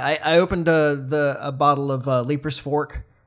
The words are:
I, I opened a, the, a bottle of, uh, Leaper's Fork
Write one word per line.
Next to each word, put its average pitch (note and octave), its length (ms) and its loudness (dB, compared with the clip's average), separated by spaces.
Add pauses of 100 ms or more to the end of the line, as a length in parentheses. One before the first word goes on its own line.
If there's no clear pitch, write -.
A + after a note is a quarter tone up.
(220)
I, D#3+ 120 2
I E3+ 60 6
opened F3 280 0
a, D3+ 260 4 (140)
the, C#3+ 320 0
a C#3+ 120 -6
bottle C#3+ 380 2
of, C3+ 160 -4
uh, B2+ 160 2
Leaper's C#3+ 360 -4
Fork D3 440 -4 (240)